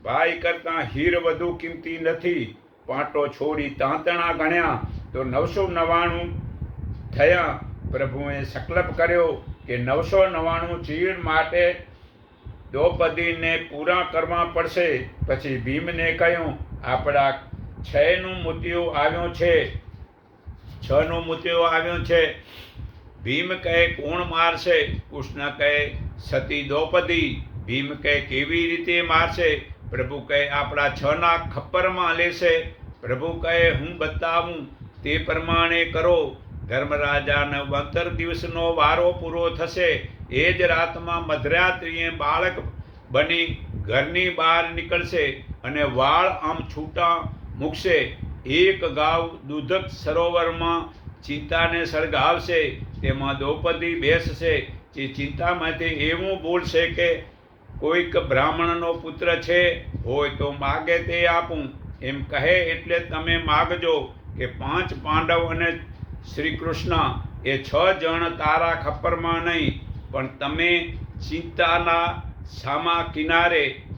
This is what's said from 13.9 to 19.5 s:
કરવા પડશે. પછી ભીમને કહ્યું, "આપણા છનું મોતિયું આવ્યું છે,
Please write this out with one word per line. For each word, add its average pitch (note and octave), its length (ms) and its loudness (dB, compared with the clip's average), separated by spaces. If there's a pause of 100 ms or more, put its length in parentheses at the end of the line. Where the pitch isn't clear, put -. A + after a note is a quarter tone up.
કરવા E3 320 0
પડશે. E3 680 0 (160)
પછી C3+ 320 -2
ભીમને E3 540 -2
કહ્યું, E3+ 460 2 (260)
"આપણા C#3 460 2 (640)
છનું F3+ 480 2
મોતિયું E3 540 -2
આવ્યું E3+ 380 0
છે, E3 400 2 (1160)